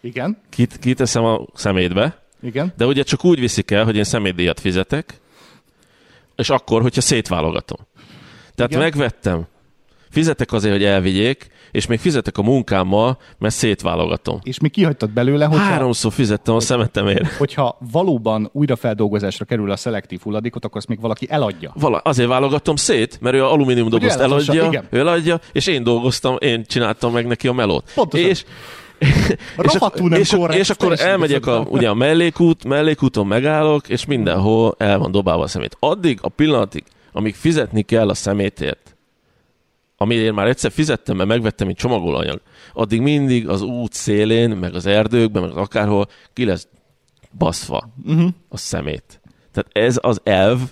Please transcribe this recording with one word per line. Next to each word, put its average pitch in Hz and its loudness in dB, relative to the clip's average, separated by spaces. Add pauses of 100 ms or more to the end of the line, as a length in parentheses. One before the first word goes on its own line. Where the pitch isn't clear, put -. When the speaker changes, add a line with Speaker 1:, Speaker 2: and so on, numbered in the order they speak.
Speaker 1:
Igen. 123 -6 (120)
Speaker 2:
Kit-, - -2
kiteszem 123 0
a 113 2 (120)
szemétbe. 92 0 (220)
Speaker 1:
Igen. 135 -4
Speaker 2:
De 117 2
ugye 135 2
csak - -2
úgy 170 6
viszik 113 -2
el, 104 4
hogy 113 2
én 107 2
szemétdíjat 90 -2
fizetek, 95 -4 (1160)
és 117 -4
akkor, 120 0
hogyha 123 0
szétválogatom. 87 -2 (760)
Tehát 120 -2
Speaker 1:
Igen. 151 0
Speaker 2:
megvettem. 123 -2 (640)
Fizetek 156 0
azért, 104 0
hogy 101 2
elvigyék, 98 0 (240)
és 101 -2
még 117 -2
fizetek 139 -2
a 104 -2
munkámmal, 107 2 (200)
mert 107 -2
szétválogatom. 85 -2
Speaker 1:
És 127 -10
még 156 0
kihagytad 151 0
belőle, 131 0
hogyha 156 4
Speaker 2:
Háromszor 131 0
fizettem 110 0
a 113 4
Speaker 1:
hogy 113 0
Speaker 2:
szemetemért. 113 0
Speaker 1:
hogyha 139 -2 (140)
valóban 113 0
újrafeldolgozásra 107 -2
kerül 107 -4
a 98 -2
szelektív 98 -8
hulladékot, 110 -6
akkor 107 -10
azt 101 -12
még 107 -6
valaki 113 -6
eladja. 98 -4
Speaker 2:
Vala-, 139 0
azért 123 2
válogatom 139 0
szét, 123 0
mert 127 0
ő 135 4
alumínium 127 2
Speaker 1:
Hogy 113 4
Speaker 2:
dobozt 220 2
Speaker 1:
eladhassa, 143 2
Speaker 2:
eladja, 165 2
Speaker 1:
igen. 135 -4
Speaker 2:
ő 123 0
eladja, 170 2 (120)
és - -2
én 143 0
dolgoztam, 120 0
én 117 -2
csináltam 117 -2
meg 120 -2
neki 120 -2
a 123 0
melót. 101 -2
Speaker 1:
Pontosan. 175 0
Speaker 2:
És, 180 -2 (540)
<laughs> - -
és 139 4 (460)
Speaker 1:
Rohadtul 196 2
Speaker 2:
akkor, 180 0
Speaker 1:
nem 165 4
Speaker 2:
és - 2
ak-, 196 4
Speaker 1:
korrekt, 170 0
Speaker 2:
és 190 0
akkor 190 -2
Speaker 1:
teljesen 165 2
Speaker 2:
elmegyek 151 0
a, 131 -2
Speaker 1:
igazad 117 0
van. - 0
Speaker 2:
ugye 117 2
a 104 0
mellékút, 160 2
mellékúton 139 0
megállok, 147 0
és - -4
mindenhol 110 2
el 101 0
van 85 -2
dobálva 92 0
a - -4
szemét. - -8
Addig 147 0
a - -4
pillanatig, 117 0 (280)
amíg 107 -4
fizetni 139 0
kell 110 2
a 92 0
szemétért, 98 -4 (1040)
amiért 110 0
már 101 0
egyszer 127 0
fizettem, 139 -2
mert 95 0
megvettem 110 0
egy 92 -4
csomagolóanyag, 82 -4 (320)
addig 113 -2
mindig 135 0
az 95 -2
út 120 -6
szélén, 113 2
meg 90 -6
az 87 -6
erdőkben, 107 2
meg 80 -6
akárhol 101 0 (260)
ki 123 -2
lesz 90 -2 (720)
baszva - -4 (160)
Speaker 1:
Mhm. 160 2 (240)
Speaker 2:
a - -12
szemét. - -8 (300)
Tehát - -6 (200)
ez 123 0
az 110 0
elv 104 2 (120)